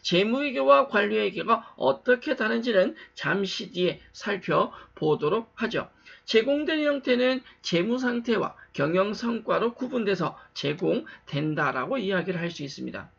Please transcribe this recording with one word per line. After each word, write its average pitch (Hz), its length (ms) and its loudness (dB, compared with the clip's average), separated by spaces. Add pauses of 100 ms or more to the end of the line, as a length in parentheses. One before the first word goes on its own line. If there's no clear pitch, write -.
재무회계와 269 840 4
관리회계가 214 880 0
어떻게 254 580 2
다른지는 220 600 2 (180)
잠시 185 580 -4
뒤에 175 300 0 (100)
살펴보도록 180 1400 -2
하죠. 226 340 -4 (360)
제공된 294 580 2
형태는 262 580 2 (200)
재무 196 360 0
상태와 240 580 -2 (180)
경영 185 400 0
성과로 226 600 -2
구분돼서 202 640 -2 (160)
제공된다라고 156 1400 -2
이야기를 185 420 -2
할 170 120 -4
수 156 120 -10
있습니다. 123 560 -10